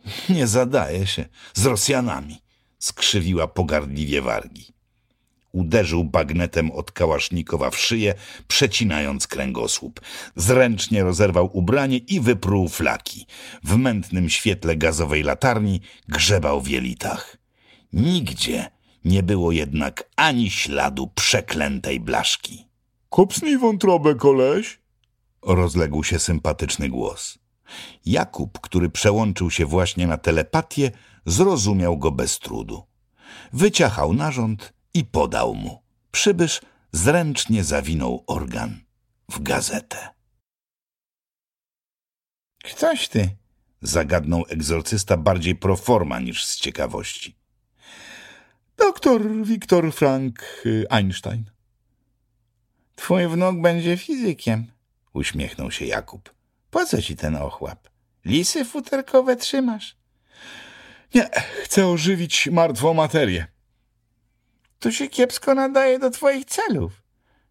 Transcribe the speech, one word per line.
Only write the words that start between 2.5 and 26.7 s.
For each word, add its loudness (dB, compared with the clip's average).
skrzywiła 0
pogardliwie -2
wargi. -6
Uderzył 2
bagnetem 0
od -10
kałasznikowa -2
w -6
szyję, 0
przecinając 0
kręgosłup. -6
Zręcznie 2
rozerwał 2
ubranie 2
i -2
wypruł 2
flaki. -4
W 2
mętnym 2
świetle 0
gazowej 0
latarni 0
grzebał 2
w -8
jelitach. -6
Nigdzie -2
nie 4
było 2
jednak -2
ani 2
śladu -2
przeklętej -2
blaszki. -4
„Kopsnij 2
wątrobę, 4
koleś”, 4
rozległ 2
się 0
sympatyczny -2